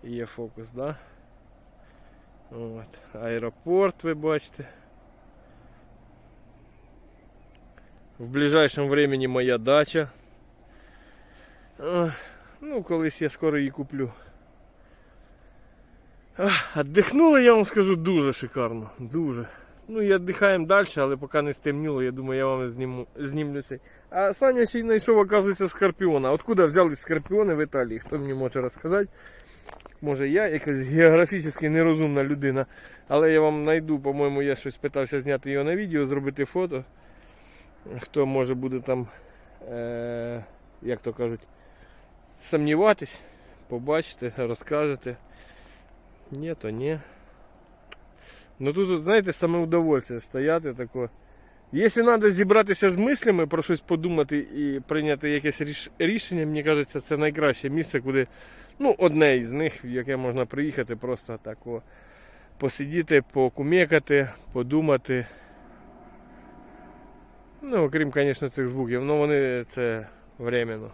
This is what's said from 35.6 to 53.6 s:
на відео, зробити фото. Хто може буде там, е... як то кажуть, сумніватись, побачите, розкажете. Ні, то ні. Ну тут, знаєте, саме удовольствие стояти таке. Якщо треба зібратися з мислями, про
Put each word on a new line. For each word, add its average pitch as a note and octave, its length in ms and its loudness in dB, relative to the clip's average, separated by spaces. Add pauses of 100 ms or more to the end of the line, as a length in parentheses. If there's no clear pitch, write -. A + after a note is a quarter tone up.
на E3 100 -2
відео, E3+ 300 -2
зробити C#3 400 -2
фото. F3 380 -4 (1160)
Хто C#3+ 260 -2
може C3+ 300 -2
буде B2+ 240 -6
там, B2+ 280 -4 (640)
е... A#2+ 720 -8 (380)
як A#2 200 -6
то A#2 120 -8
кажуть, A#2 280 -6 (1000)
сумніватись, D#3 800 0 (480)
побачите, B2+ 720 -4
розкажете. C3 800 -4 (1120)
Ні, D3+ 240 -10
то - 140 -10
ні. C3+ 300 -6 (1600)
Ну C#3 140 -4
тут, F#3 280 0
знаєте, F#3+ 320 2
саме E3+ 260 0
удовольствие D#3+ 640 0
стояти D3+ 520 -2
таке. A#2+ 360 -8 (640)
Якщо G#3+ 320 2
треба A3+ 280 6
зібратися G3+ 600 4
з F3 60 -2
мислями, G#3 500 2
про D#3+ 140 -2